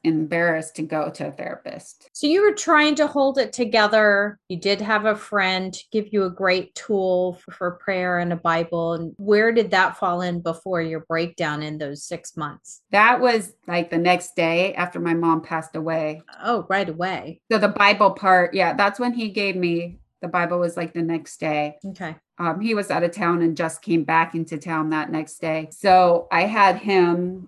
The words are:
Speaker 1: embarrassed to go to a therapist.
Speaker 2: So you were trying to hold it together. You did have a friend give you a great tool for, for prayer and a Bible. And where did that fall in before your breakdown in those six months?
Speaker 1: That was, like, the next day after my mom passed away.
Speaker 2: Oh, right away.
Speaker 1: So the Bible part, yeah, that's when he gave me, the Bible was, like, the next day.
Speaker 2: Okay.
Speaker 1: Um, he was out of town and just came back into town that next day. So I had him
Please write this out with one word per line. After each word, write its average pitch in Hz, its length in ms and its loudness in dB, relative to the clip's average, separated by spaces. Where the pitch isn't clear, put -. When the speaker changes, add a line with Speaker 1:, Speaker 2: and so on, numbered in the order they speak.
Speaker 1:
embarrassed 160 720 -2
to 156 60 -6
go 156 260 -4
to 151 180 -10
a 147 40 -8
therapist. - 840 -14
Speaker 2:
So - 140 -4
you 349 140 4
were 415 120 4
trying 302 420 2
to 302 120 2
hold 269 300 0
it 233 140 0
together. 208 960 2
You 180 80 -6
did 196 240 0
have 214 240 -2
a 214 140 0
friend 190 600 -2
give 208 220 -4
you 202 100 2
a 185 60 -2
great 185 440 -2
tool 185 600 0
for, - 180 -18
for 175 200 -4
prayer 180 480 -2
and 175 120 -2
a 170 60 -2
Bible. 170 560 0
And 165 240 -6
where 208 340 2
did 226 200 2
that 190 260 2
fall 180 240 -2
in 175 180 -4
before 170 420 -4
your 160 200 -6
breakdown 165 600 -4
in 151 160 -8
those 147 280 -10
six - 320 -12
months? - 540 -12
Speaker 1:
That 226 280 4
was, 233 340 0
like, 175 220 -2
the 165 80 -2
next 175 400 0
day 175 380 0
after 175 220 -6
my 170 160 -2
mom 165 280 0
passed 160 340 -8
away. 160 460 -4
Speaker 2:
Oh, 208 280 -2
right 196 180 0
away. 165 540 -8
Speaker 1:
So 220 60 2
the 202 100 2
Bible 202 440 4
part, 180 420 4
yeah, 180 180 2
that's 202 260 0
when 247 140 -2
he 233 160 -4
gave 196 300 -4
me, 175 420 -4
the 170 80 -10
Bible 175 280 -2
was, 175 200 -2
like, 170 160 -8
the 170 80 -4
next 165 360 -6
day. 151 480 -4
Speaker 2:
Okay. 180 300 -12
Speaker 1:
Um, 165 220 -4
he 226 120 -2
was 202 160 -2
out 156 140 0
of 170 80 0
town 175 320 0
and 165 120 2
just 160 280 -6
came 170 200 0
back 165 300 0
into 165 240 -6
town 156 320 -4
that 156 220 -4
next 156 280 -8
day. 156 320 -4
So 180 600 4
I 175 140 2
had 202 320 4
him 180 720 2